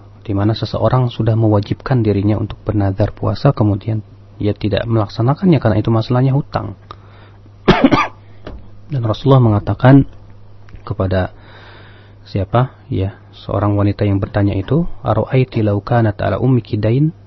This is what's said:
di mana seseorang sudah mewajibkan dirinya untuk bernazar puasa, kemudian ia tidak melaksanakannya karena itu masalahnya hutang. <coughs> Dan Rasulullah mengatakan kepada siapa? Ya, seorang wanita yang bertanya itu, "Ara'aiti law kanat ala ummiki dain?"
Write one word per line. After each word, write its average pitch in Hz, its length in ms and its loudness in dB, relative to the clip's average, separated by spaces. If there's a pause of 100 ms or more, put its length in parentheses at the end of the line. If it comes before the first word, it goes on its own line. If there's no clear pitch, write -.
(240)
di 98 140 -4
mana 104 160 0
seseorang 120 560 0
sudah 113 240 -2
mewajibkan 107 720 0
dirinya 101 320 2
untuk - 240 -8
bernazar 101 560 0
puasa, 107 320 0
kemudian 107 560 -2 (320)
ia 101 160 -2
tidak - 320 -2
melaksanakannya 117 720 0
karena 107 240 2
itu 113 80 -2
masalahnya 123 480 0
hutang. 104 400 -6 (880)
<coughs> - 1300 -2
Dan 127 100 -2
Rasulullah 127 400 4
mengatakan 113 640 4 (800)
kepada 95 480 -2 (880)
siapa? 117 520 -2 (120)
Ya, 98 320 -4 (120)
seorang 101 440 -2
wanita 101 280 0
yang 98 160 0
bertanya 101 360 -2
itu, 156 280 -2 (160)
"Ara'aiti 117 600 -2
law 101 200 0
kanat 113 400 0
ala 98 200 -2
ummiki 123 360 0
dain?" 123 360 0 (140)